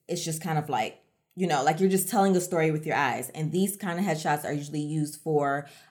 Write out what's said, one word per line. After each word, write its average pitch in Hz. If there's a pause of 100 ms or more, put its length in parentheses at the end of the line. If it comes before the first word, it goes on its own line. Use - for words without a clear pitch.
it's 165
just 160
kind 165
of 151
like, 113 (340)
you 180
know, 143
like 156
you're 190
just 190
telling 196
a 180
story 165
with 156
your 151
eyes. 127
And 156
these 196
kind 175
of 190
headshots 156
are 131
usually 147
used 151
for, 147 (240)